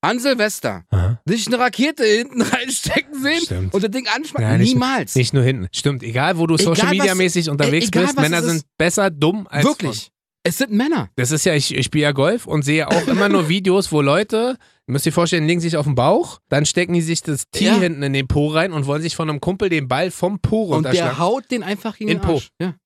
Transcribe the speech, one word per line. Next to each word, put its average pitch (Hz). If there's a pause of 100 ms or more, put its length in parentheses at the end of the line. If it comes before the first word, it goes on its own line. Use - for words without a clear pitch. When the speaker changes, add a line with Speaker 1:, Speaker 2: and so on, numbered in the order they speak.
Speaker 1:
an 208
Silvester 208
Speaker 2:
Aha. 98
Speaker 1:
sich 202
eine 240
Rakete 254
hinten 233
<laughs> -
reinstecken 262
sehen 311
Speaker 2:
Stimmt. 92
Speaker 1:
und 190
das 214
Ding 247
anschmeißen? 214
Speaker 2:
Ja, -
nicht, 220
Speaker 1:
Niemals. 247
Speaker 2:
nicht 127
nur 135
hinten. 120
Stimmt, 139
egal 139
wo 165
du 165
Speaker 1:
Egal 170 (100)
Speaker 2:
Social 208
Media 190
Speaker 1:
was, 185
Speaker 2:
mäßig 175
unterwegs 147
Speaker 1:
e-, -
egal 180
Speaker 2:
bist, 285
Speaker 1:
was -
Speaker 2:
Männer 165
Speaker 1:
es 165
Speaker 2:
sind 165
Speaker 1:
ist. - (120)
Speaker 2:
besser 185
dumm 170
als 143
Speaker 1:
Wirklich. 165
Speaker 2:
Frauen. - (380)
Speaker 1:
Es 170
sind 254
Männer. 240
Speaker 2:
Das 123
ist 156
ja, 175
ich, 139
ich 127
spiele 147
ja 147
Golf 156
und 151
sehe 151
auch 220
immer 202
nur 185
Speaker 1:
<laughs> -
Speaker 2:
Videos, 190
wo 151
Leute, 214 (280)
müsst 139
ihr 160
vorstellen, 170
legen 170
sich 165
auf 143
den 147
Bauch, 170 (120)
dann 147
stecken 175
die 175
sich 160
das 143
Tee -
Speaker 1:
Ja. 214
Speaker 2:
hinten 165
in 139
den 135
Po 151
rein 165
und 143
wollen 147
sich 160
von 160
einem 147
Kumpel 190
den 147
Ball 151
vom 185
Po 220
Speaker 1:
Und 156
der -
Speaker 2:
runterschlagen. 170
Speaker 1:
haut 208
den 233
einfach 202
in 214
Speaker 2:
In 170
Speaker 1:
den -
Speaker 2:
Po. 170
Speaker 1:
Arsch. 135 (120)
Ja. 175 (120)